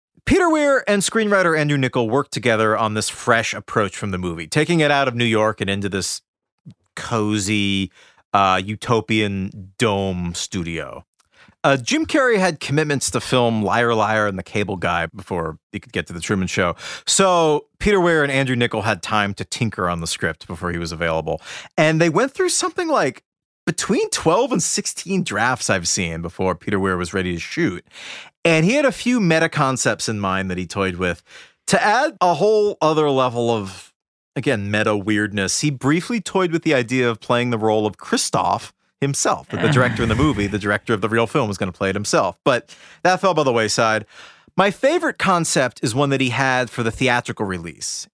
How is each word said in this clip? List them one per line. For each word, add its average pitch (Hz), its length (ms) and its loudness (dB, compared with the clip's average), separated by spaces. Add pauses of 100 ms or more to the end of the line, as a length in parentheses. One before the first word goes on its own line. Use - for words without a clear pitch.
(260)
Peter 359 240 4
Weir 294 380 2
and 202 160 2
screenwriter 196 520 2
Andrew 147 220 0
Niccol 127 320 0
worked 139 220 0
together 110 440 2
on 107 200 0
this 107 140 -2
fresh 113 440 0
approach 101 420 -2
from 104 140 -6
the 92 80 -4
movie, 87 300 -6
taking 156 320 0
it 147 100 4
out 139 180 2
of 120 60 -4
New 120 100 0
York 110 380 0
and 98 80 -4
into 98 180 -2
this 92 360 -6 (720)
cozy, 104 960 -2 (420)
uh, 95 300 4
utopian 104 1120 -2
dome 95 560 0
studio. 80 720 -8 (580)
Uh, 139 140 4
Jim 302 280 -2
Carrey 254 320 2
had 185 220 0
commitments 147 500 0
to 127 100 -2
film 117 440 2
Liar 117 320 2
Liar 107 320 2
and 95 100 -4
The 92 60 -8
Cable 104 340 -4
Guy 85 300 -2
before 85 500 -6 (140)
he 101 80 -8
could - 140 -20
get 85 140 -4
to 87 60 -14
The 85 60 -8
Truman 95 280 -2
Show. 87 280 0 (320)
So 170 580 4 (140)
Peter 202 200 4
Weir 170 220 4
and 139 100 0
Andrew 135 240 2
Niccol 117 280 0
had 104 180 0
time 101 320 0
to - 120 -8
tinker 101 440 -4
on 85 100 -2
the 82 60 -6
script - 400 -4
before 87 260 -6
he 85 60 -4
was 85 140 -6
available. 80 500 -2 (340)
And 160 240 2
they 170 100 6
went 226 240 0
through 359 160 0
something 339 380 -2
like 202 360 0 (420)
between 359 460 -2
twelve 226 400 2
and 196 100 0
sixteen 190 600 -4
drafts 117 480 -2
I've 92 160 -2
seen 85 340 -4
before 90 320 -2
Peter 98 260 -4
Weir 92 180 0
was 87 180 -6
ready 90 180 -2
to 82 60 -6
shoot. 131 440 -4 (600)
And 160 200 4
he 208 100 2
had 285 120 2
a 240 60 2
few 247 280 -2
meta 160 300 2
concepts 131 580 -2
in 110 120 -4
mind 95 320 -2
that 90 80 -6
he 90 80 -6
toyed 95 300 -4
with. 90 260 -4 (440)
To 190 160 2
add 240 380 0
a 175 140 4
whole 208 440 2
other 156 300 2
level 123 400 0
of, 101 420 -4 (440)
again, 110 340 -2
meta 107 260 2
weirdness, 104 680 0
he 151 100 0
briefly 165 500 0
toyed 185 300 0
with 165 100 -2
the 151 140 2
idea 123 340 2
of 113 100 -2
playing 123 300 0
the 120 80 0
role 107 300 2
of 101 100 -4
Christof - 720 -2 (300)
himself, - 480 -2
that - 140 -6
the 113 60 4
director 123 340 2
in 113 60 2
the 110 60 2
movie, 117 320 2
the 104 120 -2
director 104 340 0
of 95 80 -2
the 107 80 0
real 117 180 2
film, 131 200 0
was 98 100 -4
gonna 95 140 -4
play 95 180 -2
it 95 60 -2
himself. 104 480 0
But 123 320 0 (260)
that 180 180 4
fell 190 140 2
by 156 100 2
the 131 80 2
wayside. 110 540 2 (500)
My 196 140 4
favorite 302 480 0
concept 165 680 0
is 120 120 0
one 139 160 2
that 135 100 2
he 127 80 2
had 127 400 0
for 123 140 -4
the 113 80 0
theatrical 120 560 0
release. 85 680 -8